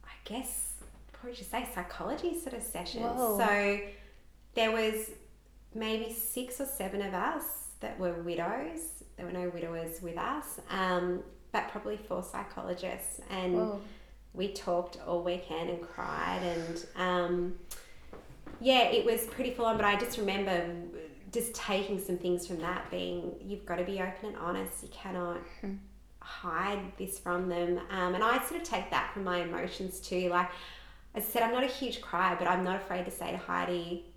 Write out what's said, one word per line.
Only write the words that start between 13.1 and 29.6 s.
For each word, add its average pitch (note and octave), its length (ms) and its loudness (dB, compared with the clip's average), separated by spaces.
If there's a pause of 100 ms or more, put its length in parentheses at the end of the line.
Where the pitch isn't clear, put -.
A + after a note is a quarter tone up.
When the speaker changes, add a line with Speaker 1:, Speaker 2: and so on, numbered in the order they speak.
Speaker 1:
And F#3 260 2
Speaker 2:
Whoa. G#3 260 2 (520)
Speaker 1:
we F#3+ 200 0
talked F3 520 0
all E3+ 180 2
weekend F3 460 -2
and E3+ 120 -2
cried. E3+ 600 -2
And, E3+ 420 -2 (100)
um, F3+ 600 2 (1040)
yeah, B3+ 300 8
it A3+ 160 6
was A3+ 220 4
pretty B3 240 -2
full A#3 140 2
on, A3 120 6
but G#3+ 80 4
I G3+ 120 8
just A#3+ 200 0
remember G3 480 2 (680)
just - 220 0
taking G3 460 0
some F3+ 180 0
things F3+ 300 2
from F3 140 -4
that F3 280 -2
being, F3+ 520 -2
you've G3 240 -6
gotta F3 180 0
be G3 180 0
open G3+ 280 -2
and - 80 -8
honest. F#3+ 460 -2
You - 60 -12
cannot F3 480 -4 (240)
Speaker 2:
Hmm. G3 140 -4 (460)
Speaker 1:
hide F#3 580 -2 (180)
this F#3+ 220 -4
from F3+ 300 2
them. F3 300 4 (100)
Um, F3+ 260 2
and F#3 80 4
I A#3+ 220 8
sort E4+ 160 -2
of - 60 -6
take F3+ 240 0
that - 220 2
from G3 100 -4
my F3+ 180 2
emotions F3+ 580 -2